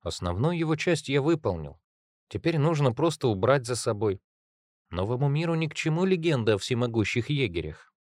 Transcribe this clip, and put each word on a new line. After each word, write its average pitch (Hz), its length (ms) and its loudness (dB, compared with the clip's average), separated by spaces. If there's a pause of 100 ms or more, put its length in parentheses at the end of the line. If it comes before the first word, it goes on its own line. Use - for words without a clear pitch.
Основную 90 560 -2
его 160 180 -2
часть 156 340 -2
я 139 120 2
выполнил. 95 580 -2 (480)
Теперь 165 300 -2
нужно 143 340 4
просто 147 360 0
убрать 117 380 2
за 123 100 -4
собой. 107 460 -2 (680)
Новому 120 400 0
миру 165 260 0
ни 160 120 0
к 156 60 -8
чему 160 320 0
легенда 160 500 2
о - 20 -4
всемогущих 117 720 0
егерях. 85 640 -4 (100)